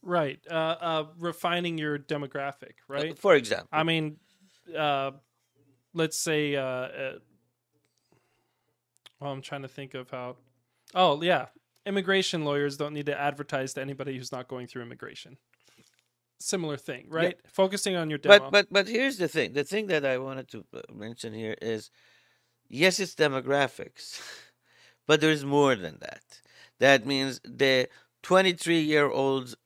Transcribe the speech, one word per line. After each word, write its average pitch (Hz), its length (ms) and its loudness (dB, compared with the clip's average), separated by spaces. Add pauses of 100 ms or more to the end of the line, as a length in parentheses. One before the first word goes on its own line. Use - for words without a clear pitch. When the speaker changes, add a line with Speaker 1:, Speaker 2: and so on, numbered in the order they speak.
Speaker 1:
Right. 165 360 -2 (100)
Uh, 165 300 -2
uh, 160 240 -2 (140)
refining 170 600 -4
your 151 220 -4
demographic, 143 760 -8 (140)
Speaker 2:
Uh, 139 60 -12
Speaker 1:
right? 151 240 -4
Speaker 2:
for 185 160 8
example. 104 380 2
Speaker 1:
I 156 100 2
mean, 156 340 0 (600)
uh, 139 340 0 (840)
let's 160 240 -2
say, 151 380 0
uh, 135 80 0
uh, 131 560 -6 (2000)
well, 143 120 -8
I'm 135 100 -8
trying 139 220 -10
to 135 40 -14
think 135 280 -16
of 127 160 -12
how, 123 260 -10 (560)
oh, 165 280 4
yeah. 165 260 2 (380)
Immigration 190 580 0
lawyers 143 340 0
don't 147 160 -6
need 147 120 -6
to 143 140 -4
advertise 139 560 -4
to 135 60 -6
anybody 135 360 -8
who's 123 140 -12
not 127 180 -10
going 123 180 -10
through 123 160 -12
immigration. - 540 -16 (1000)
Similar 160 380 -4
thing, - 320 -10
Speaker 2:
Yeah. 156 80 -8
Speaker 1:
right? 175 300 2
Focusing 196 480 2
on 165 140 -2
your 147 100 -4
Speaker 2:
But, 202 200 12
Speaker 1:
demo. 135 120 -2
Speaker 2:
but, 202 200 4
but 190 160 2
here's 240 300 -2
the 233 100 0
thing. 123 260 -2
The 143 100 -2
thing 208 240 -4
that 151 180 0
I 131 120 0
wanted 135 320 -8
to, 110 240 -16
uh, - 80 -14 (120)
mention 110 400 -12
here 110 280 -6
is, 110 280 -6 (800)
yes, 180 300 2
it's 185 160 -6
demographics, 139 1040 -2 (400)
<laughs> - 460 -20
but 151 140 6
there's 151 240 2
more 139 300 4
than 85 240 -10
that. - 420 -18 (380)
That 131 260 6
means 135 380 -2
the 127 460 0 (320)
twenty-three-year-olds 151 1300 2 (100)